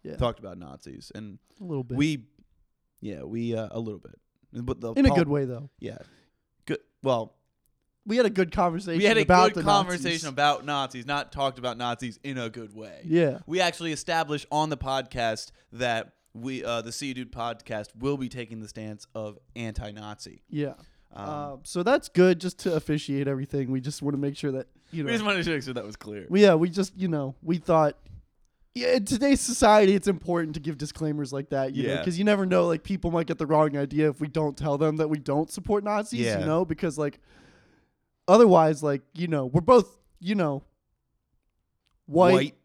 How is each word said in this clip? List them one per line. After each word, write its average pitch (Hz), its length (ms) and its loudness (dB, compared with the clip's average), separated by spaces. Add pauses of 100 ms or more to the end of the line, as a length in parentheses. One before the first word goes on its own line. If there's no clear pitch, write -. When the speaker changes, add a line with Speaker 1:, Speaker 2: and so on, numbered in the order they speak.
Speaker 1:
Yeah. 147 140 -14
Speaker 2:
Talked 120 220 -4
about 90 180 -16
Nazis, 71 580 -18
and 107 240 -16 (220)
Speaker 1:
A - 20 -16
little 151 220 -6
bit. 123 120 -6
Speaker 2:
we, 147 280 0 (760)
yeah, 82 240 -12
we, 117 320 -6
uh, 110 160 -6
a - 80 -8
little 107 220 -10
bit. - 180 -20 (320)
But 120 300 -6
the 113 120 -6
Speaker 1:
In 139 120 4
a - 40 8
Speaker 2:
pol- 147 80 2
Speaker 1:
good 165 120 2
way, 143 160 -2
though. 127 240 -12 (100)
Speaker 2:
Yeah. 110 200 -12 (640)
Good. - 140 -6 (220)
Well, 120 320 -2 (720)
Speaker 1:
We 214 120 -2
had 247 80 4
a 202 40 2
good 185 220 0
conversation 175 460 0
Speaker 2:
we 196 80 2
had 220 120 6
a 220 40 4
Speaker 1:
about 185 320 6
Speaker 2:
good 170 100 -4
Speaker 1:
the 202 60 2
Speaker 2:
conversation 180 400 2
Speaker 1:
Nazis. 165 160 -4
Speaker 2:
about 143 400 0
Nazis, 135 400 -6
not 143 260 -4
talked 135 280 -4
about 120 180 -6
Nazis 120 480 -6
in 135 120 -8
a 117 120 -6
good 110 260 -16
way. 101 300 -18
Speaker 1:
Yeah. 160 400 2
Speaker 2:
We 180 160 -2
actually 170 320 -2
established 151 580 -4
on 151 180 0
the 151 80 -2
podcast 127 760 -4 (200)
that 117 400 -4 (240)
we, 123 300 -8
uh, 117 160 -4
the 113 100 -12
See 139 180 -8
You 131 40 -8
Dude 123 180 -12
podcast 113 640 -10
will 139 220 -4
be 131 100 -6
taking 117 320 -12
the 107 80 -14
stance 107 460 -14
of 107 240 -10 (180)
anti-Nazi. 107 920 -12
Speaker 1:
Yeah. 147 240 -6 (400)
Speaker 2:
Um, 101 160 -12
Speaker 1:
Um, 147 340 -12
so 180 200 -6
that's 254 260 2
good, 180 320 6
just 180 200 -8
to 180 140 -2
officiate 143 520 -2
everything. 135 420 -4
We 131 100 -2
just 135 220 -10
wanna 143 160 -2
make 143 180 -4
sure 143 180 -6
that, 131 120 -8 (240)
you 160 140 -8
know, 139 40 -4
Speaker 2:
we 233 60 0
just 220 100 -2
wanted 196 220 0
to 165 60 -2
make 147 100 -2
sure 131 140 -10
that 107 100 -8
was 104 100 -14
clear. 104 360 -14
Speaker 1:
we, 190 100 6
yeah, 190 140 8
we 170 160 2
just, 185 260 -4
you 185 100 -2
know, 143 360 -4
we 170 160 -2
thought, 156 400 2 (760)
yeah, 247 220 0
in 208 100 2
today's 277 360 2
society, 214 520 6
it's 196 140 0
important 170 480 -2
to 160 40 -8
give 151 200 -6
disclaimers 147 520 -6
like 139 200 -8
that, 135 240 -2
you 143 80 -2
know, - 100 -2
Speaker 2:
Yeah. 165 100 -4
Speaker 1:
'cause 175 140 -2
you 190 60 0
never 202 240 2
know, 180 180 4
like, 165 180 -2
people 175 280 -4
might 165 160 0
get 165 100 -4
the 160 80 -4
wrong 151 320 2
idea 147 320 0
if 135 100 -6
we 151 80 -4
don't 147 300 -2
tell 143 220 -2
them 156 180 2
that 156 140 0
we 151 80 -2
don't 143 320 -2
support 208 320 -2
Nazis, 214 380 -2
Speaker 2:
Yeah. 226 180 0
Speaker 1:
you - 80 -2
know, 165 180 2
because, 160 320 -4
like, 147 220 -4 (1080)
otherwise, 180 540 8
like, 143 220 -2 (100)
you 170 140 -4
know, 147 180 -2
we're 139 160 2
both, 226 380 6 (200)
you 185 140 -4
know, 151 300 0 (1400)
white, 175 260 6
Speaker 2:
White. 151 320 2